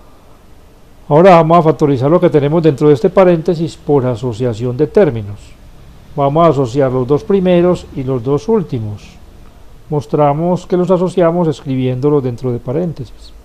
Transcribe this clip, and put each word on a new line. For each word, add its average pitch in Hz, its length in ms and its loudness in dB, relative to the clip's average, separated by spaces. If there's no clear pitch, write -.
Ahora 170 220 6
vamos 170 280 6
a 165 40 4
factorizar 143 460 0
lo 175 120 2
que 175 100 2
tenemos 151 320 0
dentro 151 240 2
de 147 80 6
este 175 160 0
paréntesis 170 680 0
por 139 300 0
asociación 123 680 -4
de 151 100 0
términos. 117 540 -2
Vamos 147 320 2
a 165 40 4
asociar 135 420 -2
los 127 160 -2
dos 143 160 0
primeros 180 600 0
y 135 80 -6
los 131 180 -4
dos 139 260 -4
últimos. 120 540 -4
Mostramos 151 760 -2
que 180 80 -2
los 180 120 0
asociamos 175 600 0
escribiéndolos 131 720 -2
dentro 127 300 -6
de 120 80 -6
paréntesis. 147 720 -8